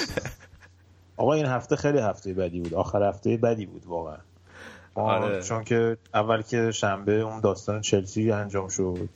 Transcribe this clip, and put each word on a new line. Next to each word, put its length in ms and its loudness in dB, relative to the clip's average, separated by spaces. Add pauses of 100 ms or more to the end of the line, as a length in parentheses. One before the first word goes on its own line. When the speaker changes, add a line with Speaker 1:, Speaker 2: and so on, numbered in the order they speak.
(1160)
Speaker 1:
آقا 160 4
این 120 2
هفته 300 0
خیلی 240 2
هفته 340 -2
بدی 260 -2
بود، 140 -6
آخر 300 2
هفته 340 2
بدی 280 2
بود 200 -16
واقعاً. 320 -8 (800)
ما 80 0
Speaker 2:
آره. 380 0
Speaker 1:
چون 220 -4
که 340 2 (160)
اول 280 4
که 300 0
شنبه 420 0
اون 260 0
داستان 420 0
چلسی 500 2
انجام 360 -2
شد 480 -2